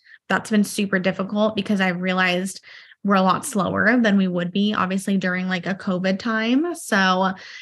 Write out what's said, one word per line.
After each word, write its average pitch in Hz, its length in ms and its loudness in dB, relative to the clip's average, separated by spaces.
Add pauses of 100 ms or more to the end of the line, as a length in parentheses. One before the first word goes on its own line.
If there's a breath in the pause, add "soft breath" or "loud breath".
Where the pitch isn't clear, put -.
(280 loud breath)
that's 185 220 -2
been 208 140 4
super 196 360 -2
difficult 208 560 -2
because 196 260 0
I've 180 200 0
realized 185 580 0 (440 loud breath)
we're 202 120 2
a 190 60 4
lot 180 240 2
slower 196 540 2
than 202 180 4
we 185 100 2
would 175 240 -2
be, 208 220 0
obviously, 190 440 -2
during, 185 300 -2
like, 180 180 -4
a 190 80 -2
covid 190 460 -2
time. 240 560 0
So 190 580 2 (280 loud breath)